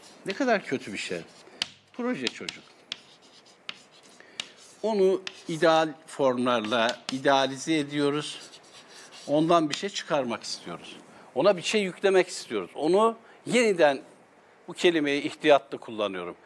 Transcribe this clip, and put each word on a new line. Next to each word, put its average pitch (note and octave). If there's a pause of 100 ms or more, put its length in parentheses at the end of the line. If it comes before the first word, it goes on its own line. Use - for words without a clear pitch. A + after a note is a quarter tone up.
(260)
Ne F#3
kadar A#3+
kötü A#2
bir F2+
şey. F2 (720)
Proje A#3+
çocuk. - (2250)
Onu F#3+ (260)
ideal D#3+ (180)
formlarla B2 (140)
idealize C3+
ediyoruz. C#3+ (760)
Ondan D#3+
bir C#3
şey G3
çıkarmak B2+
istiyoruz. - (380)
Ona F3+
bir E3
şey G#3+
yüklemek F#3+
istiyoruz. -
Onu G3 (300)
yeniden, E3+ (680)
bu F3
kelimeyi D3+
ihtiyatlı C#3+
kullanıyorum, G2